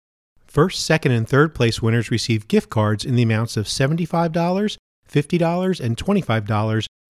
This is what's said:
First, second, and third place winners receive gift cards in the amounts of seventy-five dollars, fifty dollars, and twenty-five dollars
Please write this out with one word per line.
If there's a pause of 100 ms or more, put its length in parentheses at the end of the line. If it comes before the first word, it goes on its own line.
(460)
First,
second,
and
third
place
winners
receive
gift
cards
in
the
amounts
of
seventy-five
dollars, (280)
fifty
dollars,
and
twenty-five
dollars (240)